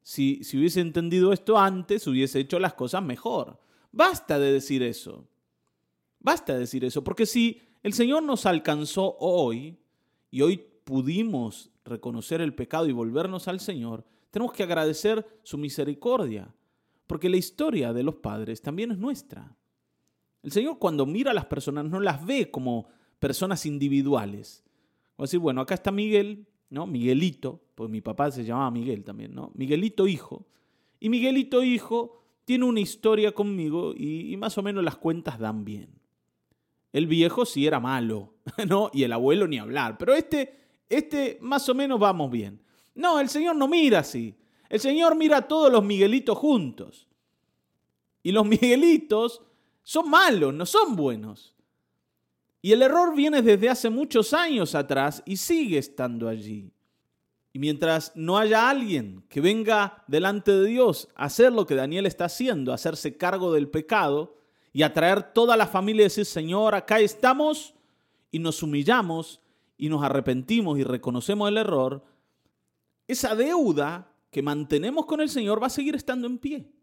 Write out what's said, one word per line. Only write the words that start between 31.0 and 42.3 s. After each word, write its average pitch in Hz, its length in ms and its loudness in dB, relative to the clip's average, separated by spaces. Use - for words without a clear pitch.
Miguelito 254 520 2
hijo 233 640 -2
tiene 254 220 0
una 233 140 2
historia 208 540 0
conmigo 175 600 -4
y, 156 380 -8
y 196 40 -8
más 214 200 -6
o 196 60 -4
menos 196 200 -2
las 165 140 -4
cuentas 160 400 -4
dan 110 260 -6
bien. 104 380 -14
El 156 140 0
viejo 165 400 2
sí 143 220 0
era 147 120 2
malo, 113 540 -4
<laughs> 196 220 -6
¿no? 196 260 2
Y 135 100 2
el 120 100 0
abuelo 147 340 2
ni 139 120 -6
hablar, 113 400 -6
pero 240 160 4
este, 311 400 -4
este 285 500 -2
más 269 300 -2
o 254 60 2
menos 269 240 -2
vamos 175 320 2